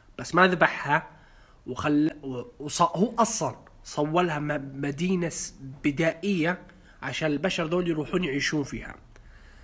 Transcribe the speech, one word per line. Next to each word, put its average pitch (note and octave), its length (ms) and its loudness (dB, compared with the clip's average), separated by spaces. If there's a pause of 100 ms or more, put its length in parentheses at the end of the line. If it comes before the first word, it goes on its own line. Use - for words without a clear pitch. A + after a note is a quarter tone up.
(180)
بس - 180 -6
ما F3+ 120 8
ذبحها، D#3+ 600 2 (600)
وخل-، D3+ 440 2 (120)
و-، C3 440 -10
وص-، D#3 140 0
هو E3+ 380 2
اصلًا E3+ 360 2 (280)
سوى D#3 400 2
لها D#3 160 0
م-، D3 360 -4
مدينة D#3+ 540 0
س-، - 260 -6 (280)
بدائية E3 800 0 (400)
عشان D3+ 300 -2
البشر E3 360 0
دول F3 200 0
يروحون E3 360 -2
يعيشون C#3+ 400 -2
فيها. - 320 -10 (680)